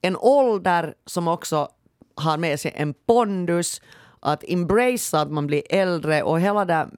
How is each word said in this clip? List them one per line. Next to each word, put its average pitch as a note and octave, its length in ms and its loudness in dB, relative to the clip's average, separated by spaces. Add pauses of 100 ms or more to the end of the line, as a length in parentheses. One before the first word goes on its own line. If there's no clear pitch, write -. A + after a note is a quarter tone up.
en F#3 160 0
ålder G3 760 2 (120)
som E3+ 220 -4
också D#3+ 420 -2 (460)
har D#3 220 0
med D#3 220 -2
sig - 160 -6
en D3 180 -4
pondus, F#3 880 0 (380)
att D3 280 -4
embracea G3 760 0
att D3 100 -4
man D3 160 -4
blir C#3+ 220 -2
äldre D#3+ 540 0
och D#3+ 160 0
hela G3+ 260 2
det, E3 220 0 (100)